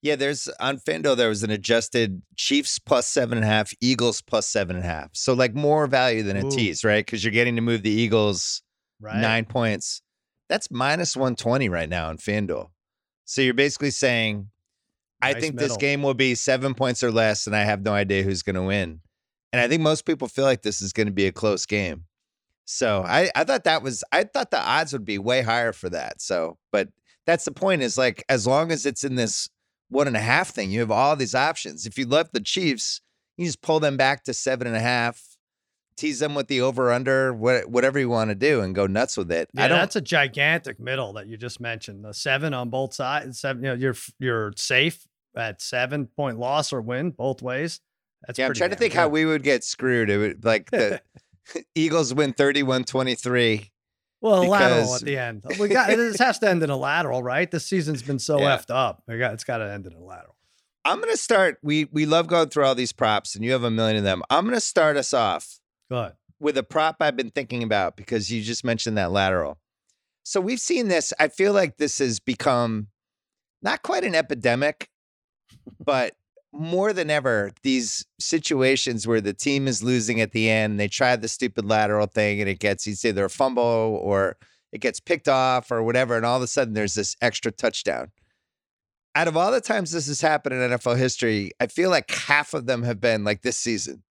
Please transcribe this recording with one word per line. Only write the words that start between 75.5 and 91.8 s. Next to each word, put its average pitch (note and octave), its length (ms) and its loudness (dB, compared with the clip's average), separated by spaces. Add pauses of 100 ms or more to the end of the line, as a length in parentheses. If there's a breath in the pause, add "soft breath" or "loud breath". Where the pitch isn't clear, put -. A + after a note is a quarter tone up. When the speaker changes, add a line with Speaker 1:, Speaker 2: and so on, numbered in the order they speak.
Speaker 1:
but B2+ 300 0 (400)
more F3 380 0
than F3 160 -2
ever, B2 420 2 (120)
these C3 420 0 (160)
situations C3 840 0
where A2+ 160 2
the G2 100 -2
team C#3 340 0
is A#2 160 -2
losing A#2 380 0
at G#2+ 120 0
the A2 180 2
end, G#2+ 280 0
they G#2 80 0
try B2 300 2
the A2 100 -4
stupid A2+ 380 -4
lateral G#2+ 420 2
thing, G#2 340 0
and G2+ 100 -2
it F#2 80 -4
gets, G2+ 280 -2
it's G#2+ 200 -4
either G2+ 180 2
a F#2+ 60 -2
fumble A#2 720 0
or G2 340 0 (340 soft breath)
it G#2+ 120 -12
gets - 180 -2
picked - 280 -2
off C3 420 2
or A#2 120 0
whatever, A#2+ 320 2
and A2+ 120 0
all A#2+ 100 2
of C3 60 0
a B2 40 -4
sudden A#2+ 280 -2
there's G#2 180 0
this - 300 -4
extra A#2 280 0
touchdown. G2 600 -4 (1040)
Out E3 140 2
of D#3 80 0
all F3+ 140 4
the B3 120 2
times F#3+ 300 -2
this D#3 160 -4
has C#3+ 120 -4
happened D3+ 340 2
in B2+ 80 0
N B2 120 2
F A#2+ 120 -2
L A#2+ 80 2
history, A#2 640 0
I B2 100 0
feel F3 200 0